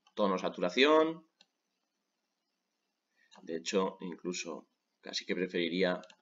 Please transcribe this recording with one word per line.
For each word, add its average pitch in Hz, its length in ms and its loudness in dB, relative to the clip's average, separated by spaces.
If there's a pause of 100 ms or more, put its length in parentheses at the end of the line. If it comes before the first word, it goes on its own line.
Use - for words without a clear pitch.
(140)
tono, 98 240 0
saturación. 135 840 2 (2250)
De 82 140 -8
hecho, 95 440 -2
incluso 87 680 -8 (320)
casi - 240 -8
que 95 120 -4
preferiría 90 680 0 (200)